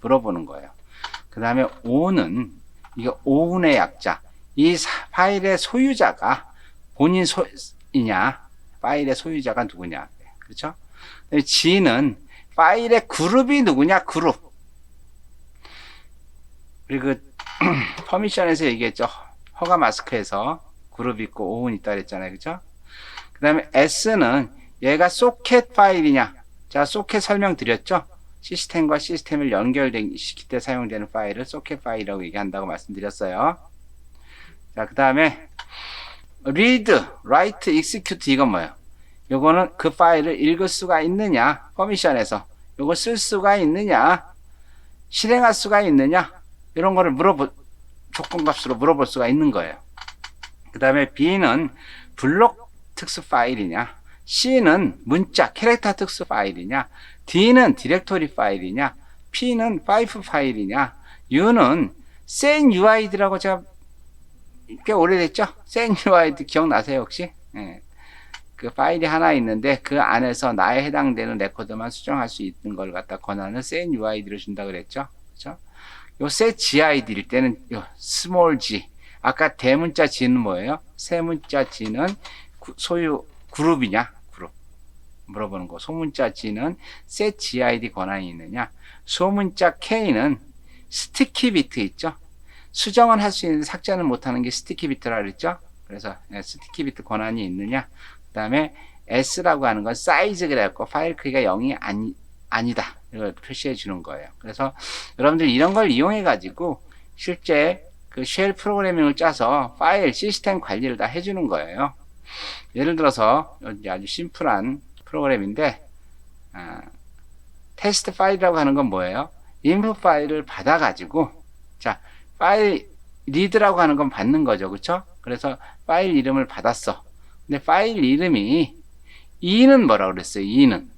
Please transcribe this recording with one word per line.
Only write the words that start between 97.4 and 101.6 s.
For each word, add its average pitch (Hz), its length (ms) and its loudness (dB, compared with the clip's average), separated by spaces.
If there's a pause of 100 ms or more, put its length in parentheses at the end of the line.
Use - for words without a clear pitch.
있느냐? 101 420 -6 (400)
그다음에 135 480 -2 (320)
S라고 139 580 0
하는 107 180 0
건 113 120 -6
사이즈 175 520 0
그래갖고 113 380 -2
파일 160 300 -4
크기가 135 260 -4
영이 113 340 -2